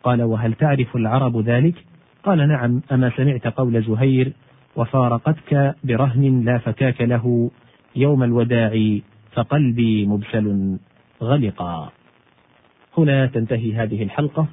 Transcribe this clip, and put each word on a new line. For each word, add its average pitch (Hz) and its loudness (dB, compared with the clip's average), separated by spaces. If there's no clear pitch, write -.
قال: 120 0
"وهل 113 -2
تعرف 135 0
العرب 120 0
ذلك؟" 120 0
قال: 165 2
"نعم، 123 0
أما 127 2
سمعت 135 0
قول 117 -2
زهير: 127 0
'وفارقتك 135 0
برهن 131 2
لا 123 2
فكاك 120 -2
له'؟" 120 0
يوم 135 2
الوداع 113 0
فقلبي 117 0
مبسل 101 -2
غلقا. 90 -4
هنا 139 4
تنتهي 113 -2
هذه 110 -2
الحلقة 147 -2